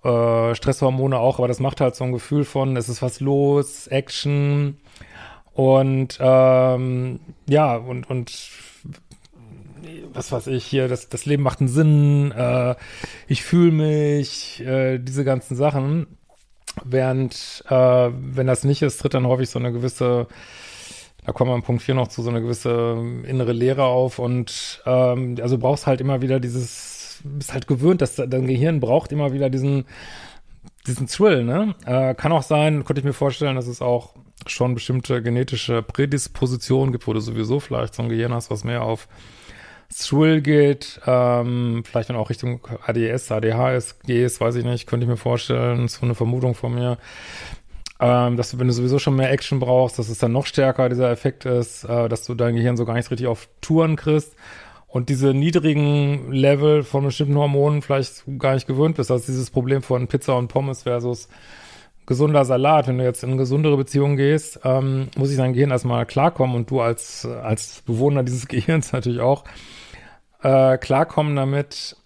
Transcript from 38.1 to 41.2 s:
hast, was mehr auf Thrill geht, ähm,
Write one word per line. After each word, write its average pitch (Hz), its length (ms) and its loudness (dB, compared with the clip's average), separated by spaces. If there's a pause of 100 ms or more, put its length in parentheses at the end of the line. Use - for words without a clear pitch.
hast, 117 180 -6
was 110 140 -6
mehr 120 180 -4
auf 113 260 -6 (880)
Thrill 156 440 2
geht, 143 640 2
ähm, 120 800 0